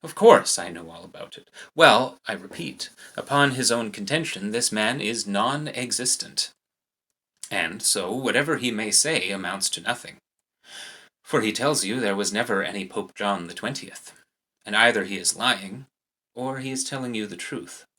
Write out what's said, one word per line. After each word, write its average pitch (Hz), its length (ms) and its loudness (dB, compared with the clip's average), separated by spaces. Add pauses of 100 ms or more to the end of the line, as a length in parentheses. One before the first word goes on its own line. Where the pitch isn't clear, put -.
Of 165 120 -10
course 190 440 8
I 90 100 -6
know 85 220 -12
all 87 120 -18
about - 340 -16
it. - 120 -20 (260)
Well, 127 520 8
I 113 60 -4
repeat, - 560 -10 (260)
upon 143 360 2
his 123 200 0
own 117 200 0
contention, 107 600 -4
this 117 200 0
man 110 300 0
is 107 240 -2
non-existent. 123 1300 -2 (1000)
And 95 320 -4
so 92 300 0
whatever 131 460 0
he 123 140 -2
may 107 200 -4
say 107 400 2
amounts 98 400 -4
to - 100 -6
nothing. 110 360 -6 (1040)
For 147 180 0
he 107 100 2
tells 139 320 0
you 104 160 -2
there 104 160 0
was 98 160 -2
never 104 320 0
any 95 240 -6
Pope - 280 -8
John 98 320 -2
the 87 60 -14
Twentieth, - 600 -10 (520)
and 104 100 -6
either 110 280 6
he 95 140 -4
is 87 180 -2
lying, 107 520 -2 (480)
or 131 240 -6
he 131 120 -8
is 131 120 -6
telling 127 320 -6
you 107 100 -2
the 98 100 -10
truth. - 500 -12 (140)